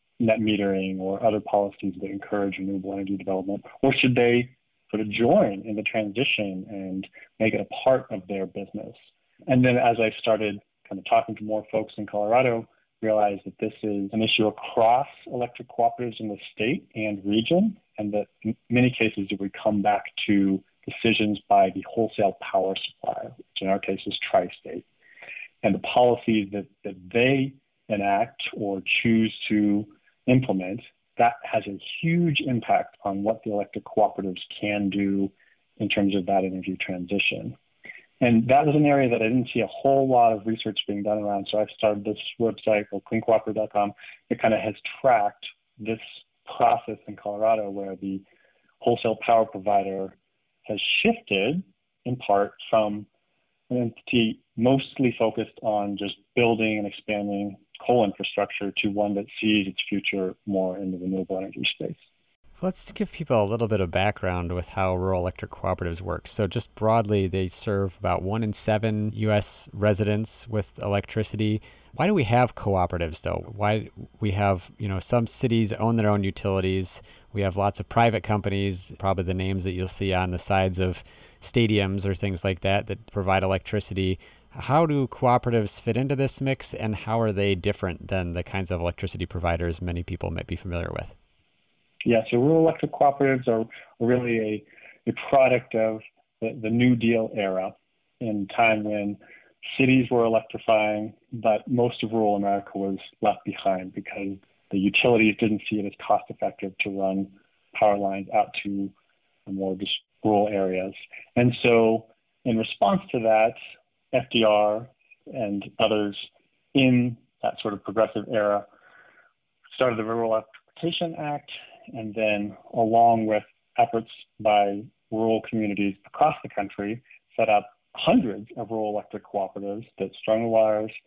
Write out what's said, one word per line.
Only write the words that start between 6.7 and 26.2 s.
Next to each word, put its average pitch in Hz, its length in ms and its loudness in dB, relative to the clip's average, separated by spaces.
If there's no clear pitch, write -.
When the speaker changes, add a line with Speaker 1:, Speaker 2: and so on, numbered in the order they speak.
Speaker 1:
make 110 140 2
it 101 80 -4
a - 220 -10
part 131 260 2
of 95 180 -10
their 98 180 -4
business? 98 500 -12
And 127 160 6
then 123 140 4
as 117 220 4
I 113 200 2
started 107 400 0
kind 95 100 -8
of 87 60 -16
talking 113 300 2
to 104 80 -12
more 107 280 -4
folks 110 260 -4
in 107 80 -8
Colorado, 117 600 2
realized 104 440 2
that 92 140 -14
this 110 140 -4
is 101 280 -4
an 110 120 0
issue 110 240 2
across 117 600 2
electric 123 400 -6
cooperatives 117 520 -2
in 110 100 -6
the 101 100 -8
state 127 420 -2
and 107 300 -4
region, 151 520 2
and 104 160 -4
that 104 140 -2
in 110 140 -2
many 123 200 4
cases 107 400 -2
it 101 100 -6
would 98 140 -6
come 104 280 0
back 101 240 0
to 98 380 2
decisions 104 520 0
by 98 260 6
the 95 120 -8
wholesale 107 540 0
power 95 340 0
supplier, - 640 -8
which - 240 -12
in 98 60 -4
our 98 100 2
case 98 300 -4
is 101 100 -4
Tri-State, - 680 -2
and 101 140 2
the 95 40 -4
policies 113 760 2